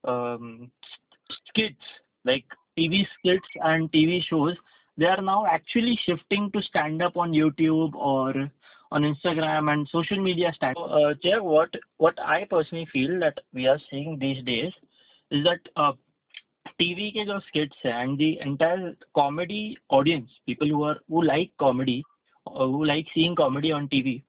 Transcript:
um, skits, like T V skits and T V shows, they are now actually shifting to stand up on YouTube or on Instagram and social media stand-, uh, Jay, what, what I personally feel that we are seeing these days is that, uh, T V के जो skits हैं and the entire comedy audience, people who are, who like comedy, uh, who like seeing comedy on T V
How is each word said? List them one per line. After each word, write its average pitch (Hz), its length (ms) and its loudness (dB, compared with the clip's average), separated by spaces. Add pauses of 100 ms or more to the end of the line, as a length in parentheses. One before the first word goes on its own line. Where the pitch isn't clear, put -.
um, 120 640 -6 (760)
skits, - 360 -4 (400)
like 135 200 0 (320)
T 165 120 2
V 190 180 2 (120)
skits 185 300 2 (140)
and 160 300 0
T 156 140 6
V 175 160 2
shows, 165 340 0 (400)
they 160 100 2
are 185 140 2
now 196 260 0
actually 226 580 0
shifting 202 480 -2
to 202 100 -2
stand 160 400 -2
up 175 140 0
on 170 160 0
YouTube 156 600 2
or 135 560 -2 (400)
on 147 120 0
Instagram 151 720 0
and 147 160 -2
social 170 300 -2
media 175 340 0
stand-, 139 260 -4
uh, 151 440 2
Jay, 190 160 2
what, 165 360 4 (240)
what 165 200 4
I 156 260 0
personally 165 480 -2
feel 143 280 0
that 156 180 0 (140)
we 127 140 -2
are 139 120 4 (120)
seeing 147 280 -8
these 135 260 -4
days 127 280 -4 (580)
is 147 140 -2
that, 175 160 2 (160)
uh, 147 160 2 (880)
T 175 160 0
V 208 180 -8
के 214 140 -4
जो 202 200 -6
skits 147 380 -4
हैं 120 180 -2
and 139 160 -4
the 156 220 0
entire 165 560 -2 (180)
comedy 170 640 -2 (140)
audience, 139 400 2 (160)
people 135 220 -2
who 151 160 0
are, 151 140 -2 (100)
who 165 140 2
like 160 360 2
comedy, 131 460 0 (420)
uh, 131 200 -2
who 143 180 0
like 151 300 0
seeing 170 200 2
comedy 147 380 2
on 147 160 -4
T 139 140 0
V 262 260 -4